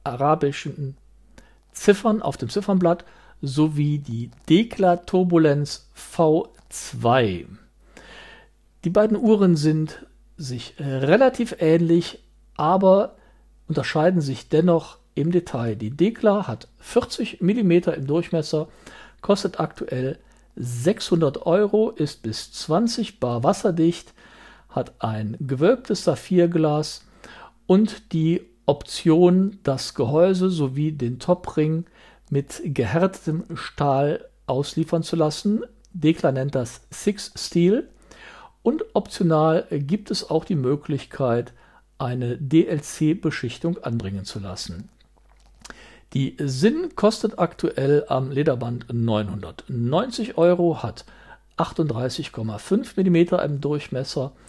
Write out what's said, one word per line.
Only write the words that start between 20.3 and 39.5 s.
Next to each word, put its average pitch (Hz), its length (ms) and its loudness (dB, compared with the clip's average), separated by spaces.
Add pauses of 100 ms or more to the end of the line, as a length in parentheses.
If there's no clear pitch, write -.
sechshundert 135 880 0
Euro, 208 460 2
ist - 320 -6
bis - 280 -8
zwanzig 226 720 -2
bar 120 240 -2
wasserdicht, 170 680 0 (560)
hat - 300 -6
ein 107 380 -4
gewölbtes 170 640 0
Saphirglas 160 1000 0 (640)
und 202 480 2
die 160 260 2 (240)
Option, 175 1000 2
das 135 300 -4
Gehäuse 180 540 2
sowie 151 440 -2
den 123 260 -4
Topring 165 680 -2 (460)
mit 139 340 -4
gehärtetem 160 880 -2
Stahl 143 720 -2 (220)
ausliefern 156 560 -2
zu 170 140 -4
lassen. 202 460 0 (300)
Dekla 156 400 0
nennt 135 220 -4
das 123 360 -6
Six - 460 -6
Steel. 185 500 2 (760)
Und 302 200 0 (120)
optional 160 760 2